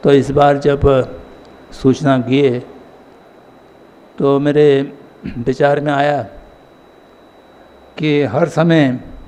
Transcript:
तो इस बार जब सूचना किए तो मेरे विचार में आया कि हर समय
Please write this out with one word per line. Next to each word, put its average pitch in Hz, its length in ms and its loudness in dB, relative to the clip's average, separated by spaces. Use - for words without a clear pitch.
तो 143 100 4
इस 135 180 2
बार 143 280 2
जब 143 220 0
सूचना 135 480 0
किए 123 400 0
तो 139 220 2
मेरे 143 540 2
विचार 139 420 -2
में 147 120 -4
आया 143 300 -2
कि 147 280 0
हर 143 260 -2
समय 151 480 0